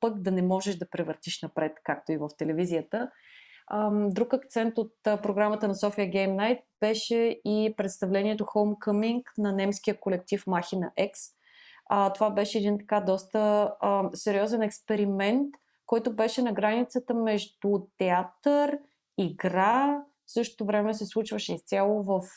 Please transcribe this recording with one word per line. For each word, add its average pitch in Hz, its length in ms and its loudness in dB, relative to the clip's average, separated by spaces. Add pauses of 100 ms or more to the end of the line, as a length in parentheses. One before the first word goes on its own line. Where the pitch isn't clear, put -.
пък 214 220 -2
да 185 80 -2
не 185 120 2
можеш 185 340 0
да 175 140 -8
превъртиш - 520 -6
напред, 156 300 -4 (120)
както 147 280 -4
и 156 40 0
в 147 120 -4 (100)
телевизията. 170 720 -2 (600)
Ам, 208 400 2
друг 226 240 0
акцент 226 440 -2
от, 220 140 -4 (140)
а, 214 160 2
програмата 208 460 0
на 196 60 0
София 202 360 -2
Game 196 260 0
Night 226 240 0 (200)
беше 226 640 0
и 214 320 2
представлението 202 680 0
Homecoming 214 760 0 (160)
на 208 140 0
немския 196 480 0
колектив 190 440 -2
Machina 180 540 -2
X. 196 140 0 (800)
А, 196 220 4
това 208 180 2
беше 202 280 -2
един 208 200 0
така 208 220 0
доста, 202 800 2
а, 202 340 2
сериозен 214 480 0
експеримент – 208 840 0 (400)
който 226 280 0
беше 220 260 0
на 233 100 0
границата 240 600 0
между 208 640 0 (200)
театър, 285 800 2 (400)
игра, 254 840 2 (240)
в - 60 -12
същото 233 320 -4
време 208 300 0
се 214 120 -6
случваше 214 480 -4
изцяло 202 480 0
в, 190 200 0 (140)